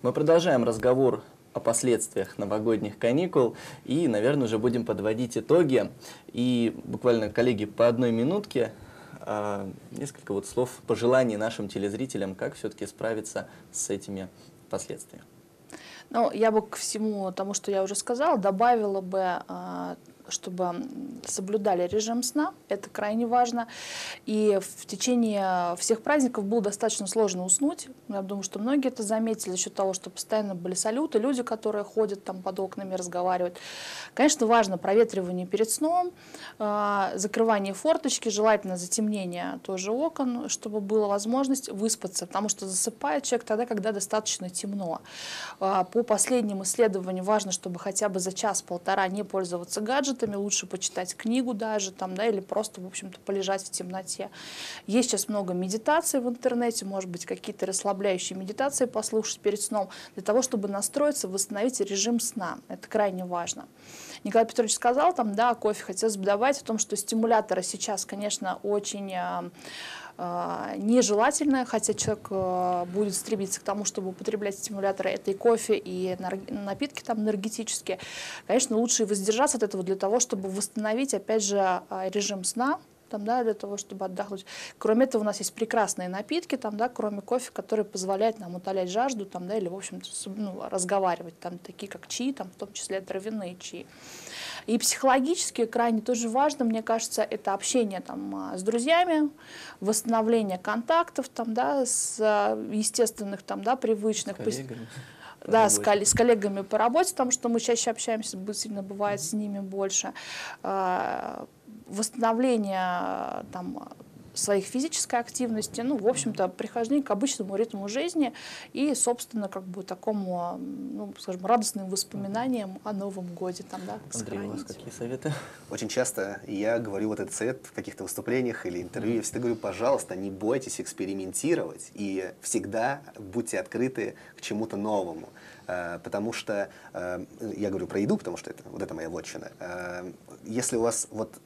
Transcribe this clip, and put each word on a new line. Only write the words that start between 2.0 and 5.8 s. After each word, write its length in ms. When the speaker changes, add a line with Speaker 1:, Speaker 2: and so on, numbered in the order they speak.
Speaker 1:
новогодних 640
каникул 560
и, 240
наверное, 380
уже 140
будем 260
подводить 520
итоги. 520